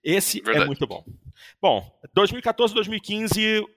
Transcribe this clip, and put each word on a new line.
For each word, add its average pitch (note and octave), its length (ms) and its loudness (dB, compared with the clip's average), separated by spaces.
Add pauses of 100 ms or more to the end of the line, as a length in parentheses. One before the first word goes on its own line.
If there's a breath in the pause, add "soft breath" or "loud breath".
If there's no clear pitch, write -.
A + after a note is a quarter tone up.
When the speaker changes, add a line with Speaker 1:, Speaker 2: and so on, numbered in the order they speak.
Speaker 1:
Esse F#3+ 360 0
é - 40 -10
Speaker 2:
Verdade. G#3+ 240 2
Speaker 1:
muito C#3 200 -4
bom. - 180 -12 (560 loud breath)
Bom, A#2+ 380 0 (160)
dois G3 160 4
mil B3 100 -8
e - 20 -20
quatorze, A3+ 320 0
dois G#3 140 -2
mil A3 100 -6
e - 20 -6
quinze G#3+ 640 0 (140)